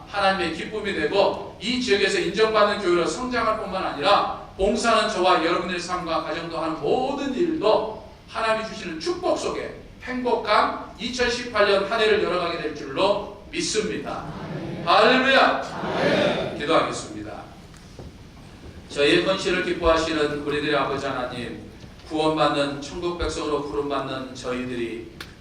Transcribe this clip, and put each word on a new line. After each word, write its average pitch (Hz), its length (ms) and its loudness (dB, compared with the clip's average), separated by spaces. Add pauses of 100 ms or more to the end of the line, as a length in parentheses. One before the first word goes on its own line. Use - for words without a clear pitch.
하나님의 190 440 0
기쁨이 202 400 -6
되고, 190 680 0
이 247 200 -2
지역에서 196 380 2
인정받는 208 600 4
교회로 175 260 2
성장할 226 540 -2
뿐만 190 240 -4
아니라 - 640 2 (100)
봉사는 220 520 2
저와 175 360 4
여러분의 180 340 0
삶과 165 440 -4
가정도 165 340 -6
하는 160 220 -4
모든 277 540 0
일도 - 760 0 (200)
하나님이 220 400 -2
주시는 320 320 -10
축복 349 380 -2
속에 - 440 -6 (220)
행복한 226 840 0 (140)
이천십팔 240 680 2
년 202 240 2
한 226 80 0
해를 202 240 4
열어가게 170 380 0
될 156 140 -4
줄로 170 760 0
믿습니다. - 720 -4 (600)
할렐루야! - 1700 4
기도하겠습니다. 107 760 -2 (1600)
저희의 160 360 4
헌신을 185 400 0
기뻐하시는 160 800 2
우리들의 147 320 0
아버지 135 300 -2
하나님, 120 640 -8 (380)
구원받는 147 760 0
천국 175 380 -6
백성으로 147 500 -2
부름받는 135 640 -4
저희들이 123 800 -6 (300)